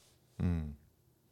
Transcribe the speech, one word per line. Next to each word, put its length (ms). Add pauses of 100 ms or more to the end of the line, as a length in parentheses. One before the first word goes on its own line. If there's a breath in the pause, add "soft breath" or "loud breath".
(420)
Mm. 320 (580)